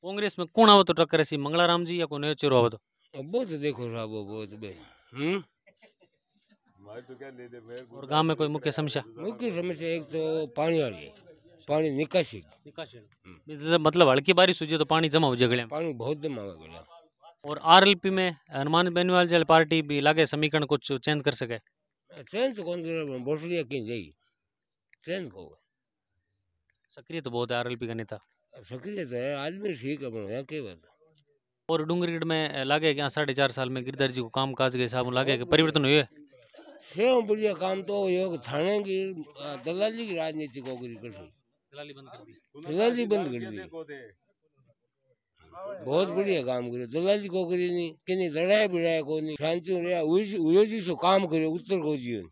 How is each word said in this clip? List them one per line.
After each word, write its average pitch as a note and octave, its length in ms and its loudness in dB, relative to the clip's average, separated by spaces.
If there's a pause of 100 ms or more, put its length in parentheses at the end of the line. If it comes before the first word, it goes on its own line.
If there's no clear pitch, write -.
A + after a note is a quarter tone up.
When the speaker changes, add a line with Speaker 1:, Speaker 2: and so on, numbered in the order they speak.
Speaker 1:
कांग्रेस G3+ 340 -6
में F3 100 -4
कौन A3 220 8
आवो G3+ 120 12
तो F3 120 2
टक्कर D#3+ 260 4
ऐसी, D#3 180 0
मंगलाराम E3+ 460 2
जी E3+ 160 -4
या E3 60 -2
कोई C#3+ 140 -8
नयो D3+ 140 -2
चेहरा C#3 220 2
आवो A#2 120 6
तो? A2 120 -6 (340)
Speaker 2:
अब C#3+ 200 -12
वो B3 100 0
तो E3 140 -8
देखो B2 340 -6
साहब, A2+ 180 -6
वो, A2 140 -8
वो G#2+ 220 -10
तो G#2 100 -18
बे, G#2 200 -14 (360)
हम्म? D#3+ 300 -4 (1400)
Speaker 1:
और B2 1200 -18
गांव D3+ 180 2
में D#3+ 120 0
कोई D3+ 120 -2
मुख्य D3 240 -4
समस्या? D3 300 -4 (160)
Speaker 2:
मुख्य A3 340 -6
समस्या E3+ 360 -6
एक E3 160 -4
तो D#3+ 420 -4 (100)
पानी D#3+ 260 2
वाली A2+ 140 -4
है, D2 160 -18 (560)
पानी D#3 220 2
निकासी। C#3+ 480 -2 (280)
Speaker 1:
निकासी। C#3+ 320 -16
Speaker 2:
हम्म। G#2 560 -20
Speaker 1:
मतलब, D#3+ 260 2
मतलब D#3 280 8
हल्की C#3 240 4
बारिश F3+ 300 4
हुई D#3 160 -2
तो D3+ 60 4
पानी D#3+ 240 2
जमा D#3 180 4
हो B2+ 100 2
जाए B2 120 6
गले A#2+ 140 2
में। A2+ 60 -8
Speaker 2:
पानी D#3 260 -6
बहुत B2+ 260 -6
जमा C#3 220 -8
हो G2 120 -10
गया। D#2+ 300 -18 (600)
Speaker 1:
और D3 160 -8 (120)
आरएलपी F#3+ 380 8
में F#3 260 0 (140)
हनुमान D#3 440 2
बेनीवाल F3+ 340 4
जल E3 160 4
पार्टी D#3+ 380 6
भी D3 180 -2
लागे D3+ 260 4
समीकरण D3+ 380 0
कुछ C#3+ 280 -2
चेंज D3 300 -2
कर C#3 100 0
सके? A#2 260 -6 (520)
Speaker 2:
चेंज G#3 460 -4
तो G#3 80 -10
कौन F3 180 -6
करे, D#3+ 380 -6
बोसड़िया D#3 420 -4
की C3 240 -6
जाई, G#2 260 -10 (920)
चेंज E3+ 260 -8
को। F#2+ 140 -18 (1500)
Speaker 1:
सक्रिय D#3+ 240 -12
तो C3 100 -10
बहुत A#2+ 220 -2
है A#2+ 60 -2
आरएलपी A#2+ 280 -6
का A2+ 80 -8
नेता। A2 240 -10 (340)
Speaker 2:
सक्रिय C3+ 520 -12
तो B2 120 -10
है, C3+ 200 -4
आदमी F3 380 -6
ठीक C3+ 280 -8
है, C3 80 -10
पर G#2+ 200 -10
यहाँ B2+ 140 -8
क्या D3+ 180 -10
बात F2+ 220 -16
है? - 60 -20 (800)
Speaker 1:
और D#3+ 180 0
डूंगरगढ़ E3+ 380 -2
में D#3 400 -2
लागे D3+ 300 2
क्या C#3+ 140 -2
साढ़े C#3 260 -2
चार C#3 180 2
साल C3 180 -4
में C3 140 -6
गिरधर C3 260 0
जी B2 100 -6
को A#2 80 -6 (100)
काम C3+ 160 -2
काज B2+ 220 0
के B2 60 0
हिसाब B2 300 -2
लागे C3 200 2
कि B2+ 60 0
Speaker 2:
बहुत A#2+ 120 -4
Speaker 1:
परिवर्तन D#3 340 4
हुए? C#3 220 4 (760)
Speaker 2:
सेम A#3 420 0
बढ़िया G#3+ 280 0
काम F#3+ 280 -4
तो G3+ 180 -6
हो, F#3 380 0
थाने D#3 440 -2
की, F#3+ 420 -6 (160)
आ, C#3+ 140 -10 (100)
दलाली G#3+ 420 -4
की F#3+ 100 -6
राजनीति D#3 440 -6
को B2+ 160 -10
करी A#2+ 180 -12
कर A2+ 180 -14
सही। F#2+ 140 -18 (460)
Speaker 1:
दलाली D3 200 -16
बंद C3+ 160 -20
कर B2 100 -20
दी। - 140 -20 (340)
Speaker 2:
दलाली A#3 400 0
बंद G3+ 200 0
कर A#2+ 240 -6
दी। C3+ 540 -14 (1800)
बहुत D#3+ 240 0
बढ़िया F3+ 340 0
काम B2 280 -4
करे, B2 160 -8
दलाली G3 420 0
को F#3 220 -2
करी F3+ 200 0
नहीं, E3+ 220 -4 (140)
किन्हीं F#3 240 -2
लड़ाई F#3+ 380 2
भिड़ाई E3 340 0
को D3+ 180 -4
नहीं, D#3 160 -6
शांति E3 380 -2
में F3 80 -2
रहा, F3 200 -2
उही, F#3+ 340 0
उही F3+ 300 6
जी A3 160 -4
सो F3 140 -2
काम F#3+ 300 4
करे, D#3+ 200 0
उत्तर F3 340 -2
को D3+ 160 -2
जियो। A#2+ 360 -6